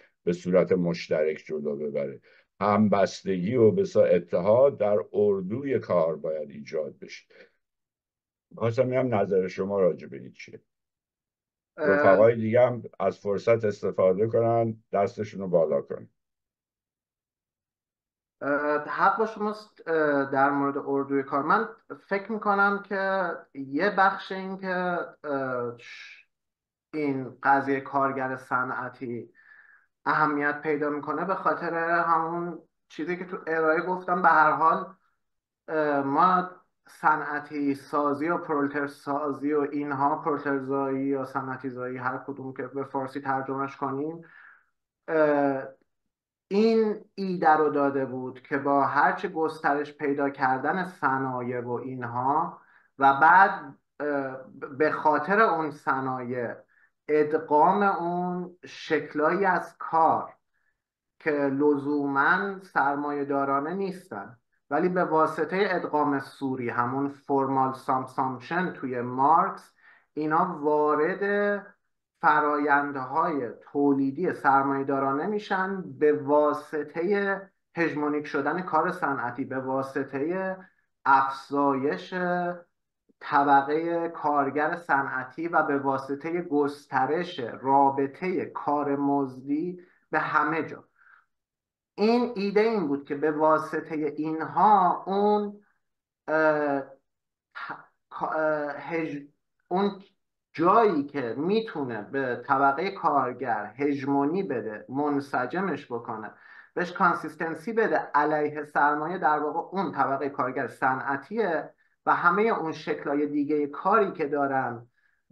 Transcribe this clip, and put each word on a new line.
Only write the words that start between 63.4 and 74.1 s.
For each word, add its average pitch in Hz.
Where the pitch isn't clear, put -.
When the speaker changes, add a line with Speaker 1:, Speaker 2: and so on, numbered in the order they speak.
Speaker 2:
نیستن، 180
ولی 160
به 180
واسطهٔ 156
ادغام 147
سوری، 131
همون 127
فرمال 135
سامسامشن 131
توی 123
مارکس، 139
اینا 156
وارد 190
فرایندهای 143
تولیدی 139